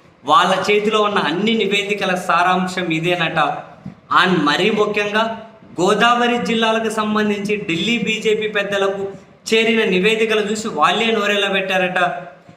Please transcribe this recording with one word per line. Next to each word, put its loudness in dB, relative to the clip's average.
వాళ్ళ 4
చేతిలో 2
ఉన్న 0
అన్ని 0
నివేదికల -2
సారాంశం 0
ఇదేనట. -2
And 2
మరీ 2
ముఖ్యంగా -2
గోదావరి 2
జిల్లాలకు 0
సంబంధించి -2
ఢిల్లీ -2
బీజేపీ -2
పెద్దలకు -2
చేరిన 2
నివేదికలు 2
చూసి -4
వాళ్ళే 0
నోరెళ్ళ 0
పెట్టారట. 0